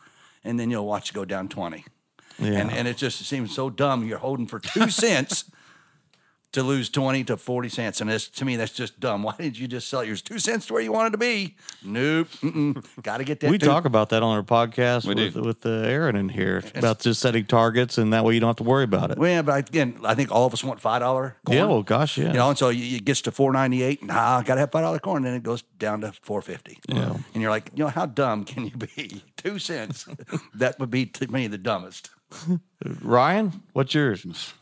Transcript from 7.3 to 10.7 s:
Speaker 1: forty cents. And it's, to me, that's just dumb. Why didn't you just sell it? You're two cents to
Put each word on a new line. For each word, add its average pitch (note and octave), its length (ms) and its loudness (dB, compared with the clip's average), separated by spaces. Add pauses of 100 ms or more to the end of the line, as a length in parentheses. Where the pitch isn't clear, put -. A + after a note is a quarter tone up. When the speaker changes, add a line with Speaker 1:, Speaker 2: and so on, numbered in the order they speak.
Speaker 1:
forty B2 320 -4
cents. A2 320 -4
And G#2+ 100 -2
it's, A2 200 -2
to - 140 -8
me, B2+ 120 0
that's A2+ 160 -4
just - 280 -8
dumb. G#2+ 220 0
Why G#2+ 160 -2
didn't D3 200 -6
you B2+ 100 -6
just A#2+ 200 -8
sell C#3 120 -4
it? A2+ 80 -4
You're G#2+ 80 -4
two G#3 240 -8
cents A3 260 -2
to A3 80 -10